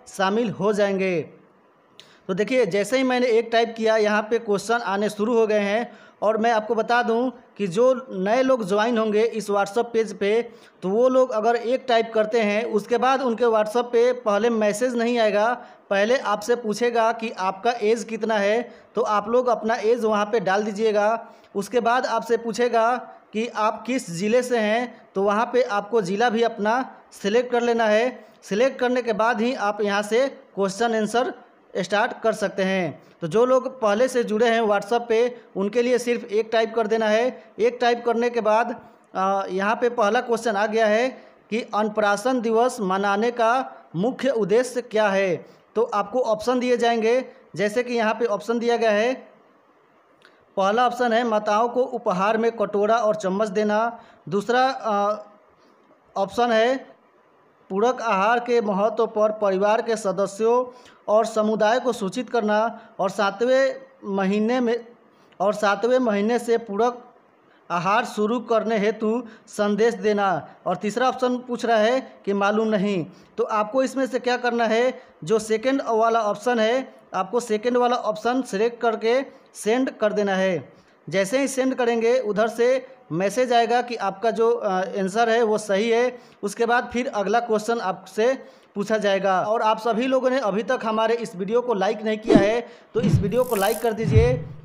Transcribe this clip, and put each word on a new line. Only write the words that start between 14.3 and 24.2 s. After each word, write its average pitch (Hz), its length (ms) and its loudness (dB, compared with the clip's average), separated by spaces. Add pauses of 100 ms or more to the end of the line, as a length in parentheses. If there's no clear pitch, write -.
मैसेज 220 460 0
नहीं 240 240 0
आएगा, 214 340 2 (360)
पहले 208 280 2
आपसे 208 380 -2
पूछेगा 233 560 0
कि 226 180 -6
आपका 196 520 -2
एज 214 220 2
कितना 220 320 -4
है। 214 360 0 (240)
तो 208 60 0
आप 214 280 0
लोग 247 180 2
अपना 220 280 0
एज 220 280 0
वहाँ 214 220 0
पे 214 140 0
डाल 190 240 0
दीजिएगा। 214 640 0 (280)
उसके 202 240 -2
बाद 240 260 2
आपसे 226 320 0
पूछेगा 233 580 0 (380)
कि 220 140 -2
आप 214 400 -2
किस 247 240 -4
ज़िले 214 320 0